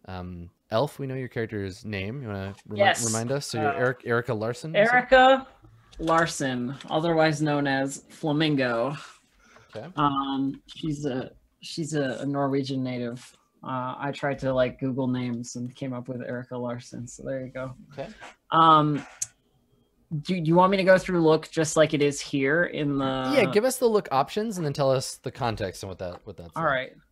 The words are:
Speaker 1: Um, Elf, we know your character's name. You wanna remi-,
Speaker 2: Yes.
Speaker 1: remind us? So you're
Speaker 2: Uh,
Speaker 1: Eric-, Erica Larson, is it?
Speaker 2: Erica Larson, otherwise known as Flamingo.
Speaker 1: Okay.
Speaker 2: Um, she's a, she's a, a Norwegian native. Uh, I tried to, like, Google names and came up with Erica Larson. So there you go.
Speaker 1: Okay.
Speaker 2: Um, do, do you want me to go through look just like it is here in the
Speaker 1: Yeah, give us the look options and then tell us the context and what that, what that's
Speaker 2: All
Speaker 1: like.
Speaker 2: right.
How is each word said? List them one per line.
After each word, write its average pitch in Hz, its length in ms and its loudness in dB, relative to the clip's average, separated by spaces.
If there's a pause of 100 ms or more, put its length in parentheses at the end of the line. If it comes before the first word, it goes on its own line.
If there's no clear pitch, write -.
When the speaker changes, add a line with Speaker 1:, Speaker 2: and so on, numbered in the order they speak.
Speaker 1:
Um, 90 420 -12 (200)
Elf, 123 280 0
we 143 80 -8
know 131 80 -8
your 131 140 -8
character's 104 560 -6
name. 104 380 -6
You 113 60 -10
wanna 98 260 -8 (140)
remi-, 104 120 -8
Speaker 2:
Yes. 117 260 4
Speaker 1:
remind 113 260 -2
us? 143 140 -2
So 113 140 -4
you're 104 100 2
Speaker 2:
Uh, 98 80 -4
Speaker 1:
Eric-, 127 260 0
Erica 117 300 0
Larson, 123 420 -6
is 208 120 6
it? 240 40 2
Speaker 2:
Erica 262 540 6 (520)
Larson, 147 760 0 (160)
otherwise 156 500 2
known 147 260 2
as 135 440 -2
Flamingo. 143 840 0 (800)
Speaker 1:
Okay. 113 120 -10 (100)
Speaker 2:
Um, 139 680 -2
she's 147 400 -6
a, 123 240 -4 (300)
she's 156 340 -10
a, 135 260 -2
a 135 60 -6
Norwegian 139 560 -2
native. 123 420 -6 (400)
Uh, 127 340 -6
I 139 160 -4
tried 139 260 -4
to, 131 120 -2
like, 127 260 0
Google 131 300 -2
names 123 480 -4
and 123 180 -8
came 135 180 -8
up 123 160 -10
with 123 140 -8
Erica 123 340 -8
Larson. 123 520 -10
So - 160 -18
there 135 220 -6
you 127 60 -14
go. 131 200 -10 (200)
Speaker 1:
Okay. 147 160 -12 (420)
Speaker 2:
Um, 156 540 6 (1160)
do, 185 180 -2
do 156 60 -2
you 165 80 4
want 185 160 8
me 202 60 4
to 190 80 2
go 185 140 8
through 180 240 0
look 156 280 4
just 160 260 0
like 156 180 6
it 143 80 2
is 143 180 2
here 143 440 0
in 143 340 -2
the 131 360 -2
Speaker 1:
Yeah, 247 160 6
give 214 140 2
us 254 140 0
the 247 80 2
look 214 260 2
options 208 460 0
and 160 80 -2
then 139 60 -2
tell 139 180 2
us 131 260 0
the - 160 -10
context 107 500 -4
and 98 60 -10
what 92 100 -12
that, 90 260 -8
what 101 120 -16
that's 85 180 -16
Speaker 2:
All 160 80 -4
Speaker 1:
like. 151 100 2
Speaker 2:
right. 131 200 -4 (200)